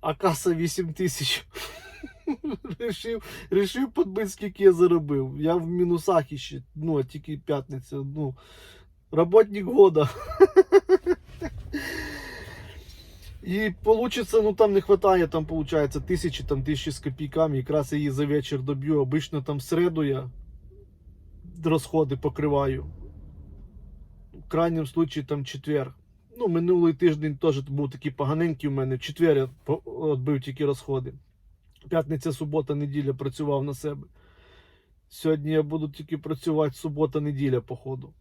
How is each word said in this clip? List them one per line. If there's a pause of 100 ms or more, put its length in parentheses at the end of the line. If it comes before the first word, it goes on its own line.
а
каса
вісім
тисяч. (800)
<laughs>
Рішив, (280)
рішив
подбити,
скільки
я
заробив.
Я
в
мінусах
іще, (120)
ну,
а
тільки
п'ятниця,
ну, (760)
роботник
года.
<laughs> (3250)
І (100)
получиться,
ну,
там
не
хватає,
там,
получається,
тисячі,
там,
тисячі
з
копійками,
якраз
я
її
за
вечір
доб'ю.
Обично
там
в
середу
я (1300)
розходи
покриваю. (1500)
В
крайнім
случаї
там
четвер. (440)
Ну,
минулий
тиждень
теж
був
такий
поганенький
у
мене.
В
четвер
я (160)
по-,
відбив
тільки
розходи. (760)
П'ятниця,
субота,
неділя
працював
на
себе. (1040)
Сьогодні
я
буду
тільки
працювати
субота,
неділя,
походу.